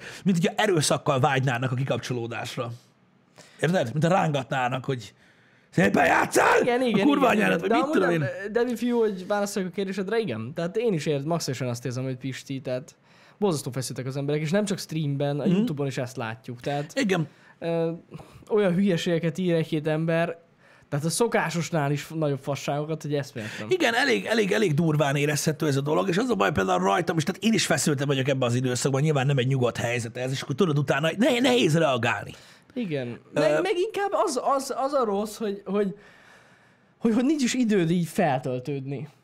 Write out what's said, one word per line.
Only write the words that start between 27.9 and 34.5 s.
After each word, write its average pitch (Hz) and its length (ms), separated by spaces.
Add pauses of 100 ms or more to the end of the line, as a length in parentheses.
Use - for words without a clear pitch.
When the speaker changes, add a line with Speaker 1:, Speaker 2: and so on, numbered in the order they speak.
Speaker 1:
vagyok 135 200
ebben 131 220
az 120 60
időszakban, 131 460
nyilván 147 240
nem 143 120
egy 123 100
nyugodt 123 300
helyzet 117 400
ez, 127 140
és 135 100
akkor - 140
tudod, 156 220
utána 139 400
ne-, 240 220
nehéz 240 380
reagálni. 120 560 (400)
Speaker 2:
Igen. 151 340 (260)
Speaker 1:
Ö, - 60
Speaker 2:
Meg, 302 220
meg 359 160
inkább 392 340 (140)
az, 262 140 (160)